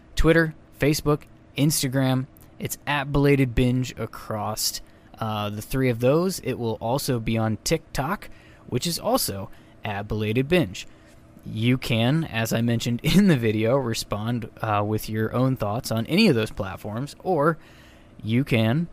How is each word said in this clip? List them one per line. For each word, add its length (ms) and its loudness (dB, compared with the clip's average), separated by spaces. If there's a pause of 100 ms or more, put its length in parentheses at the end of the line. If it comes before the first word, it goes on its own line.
(140)
Twitter, 400 4 (240)
Facebook, 440 2 (340)
Instagram. 720 2 (320)
It's 180 -8 (100)
at 240 -2
Belated 440 4
Binge 440 2
across, 840 -6 (360)
uh, 300 -4
the 140 -8
three 260 0
of 120 0
those. 400 2
It 180 -4
will 240 -4
also 360 -2
be 200 -2
on 260 0
TikTok, 640 -4 (380)
which 200 -4
is 120 -4
also 500 -4 (340)
at 240 -6
Belated 420 -2
Binge. 380 0 (600)
You 320 2
can, 460 0
as 280 -4
I 80 0
mentioned 400 0
<laughs> 20 -10
in 260 4
the 100 6
video, 380 2
respond, 720 -4 (100)
uh, 260 0
with 220 -2
your 260 -2
own 220 2
thoughts 340 -4
on 160 0
any 220 4
of 60 6
those 160 0
platforms, 720 -8
or 340 2 (680)
you 220 0
can 480 2